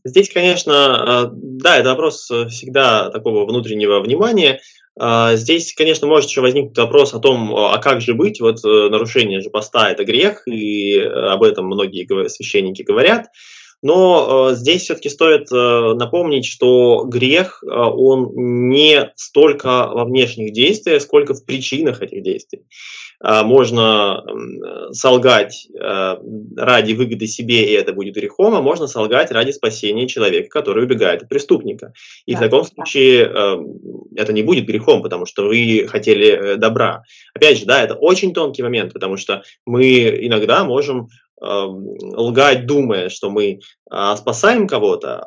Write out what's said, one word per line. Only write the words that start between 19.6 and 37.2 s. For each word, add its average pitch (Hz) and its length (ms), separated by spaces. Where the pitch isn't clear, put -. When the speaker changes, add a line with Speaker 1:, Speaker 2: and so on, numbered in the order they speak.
Speaker 1:
во 117 160
внешних 117 480
действиях, 147 500
сколько 143 320
в 117 120
причинах 135 560
этих 98 200
действий. - 420
Э, 110 180
можно, 110 840
м, 55 340
э, 87 300
солгать, 123 840
э, 95 420
ради 117 380
выгоды 113 320
себе, 113 440
и - 20
это 101 200
будет 98 240
грехом, 185 380
а 165 80
можно 156 240
солгать 120 460
ради 120 200
спасения 110 560
человека, 95 420
который 127 340
убегает 107 380
от - 60
преступника. - 640
И 123 80
в 117 40
Speaker 2:
Да, 117 80
Speaker 1:
таком 123 160
Speaker 2:
да. - 60
Speaker 1:
случае, 131 640
э, 101 220
это 107 160
не 107 100
будет 123 240
грехом, 110 360
потому 90 240
что - 220
вы 113 400
хотели, 104 400
э, 98 280
добра. 110 460